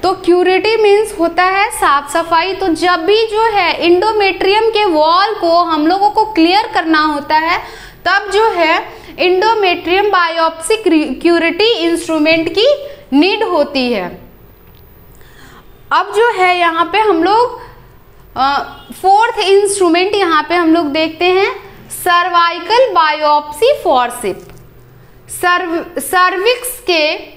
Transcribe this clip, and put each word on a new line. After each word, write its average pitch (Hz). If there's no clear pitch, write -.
तो 359
curity 370
मीन्स 415
होता 339
है 392
साफ 294
सफाई। 339
तो 381
जब 339
भी 403
जो 440
है 403
endometrium 392
के 427
वॉल 349
को 339
हम 311
लोगों 392
को 427
क्लियर 381
करना 320
होता 302
है, 330
तब 392
जो 427
है 349
endometrium 370
biopsy 330
क्यूरिटी 339
इंस्ट्रूमेंट 330
की 494
नीड 392
होती 285
है। 180
अब 381
जो 466
है 370
यहाँ 339
पे 381
हम 392
लोग, 453
अ, 285
फोर्थ 427
इंस्ट्रूमेंट 392
यहाँ 339
पे 330
हम 330
लोग 339
देखते 320
हैं 381
सर्वाइकल 349
बायोप्सी 302
फॉरसेप। 240
सर्व-, 349
सर्विक्स 370
के 320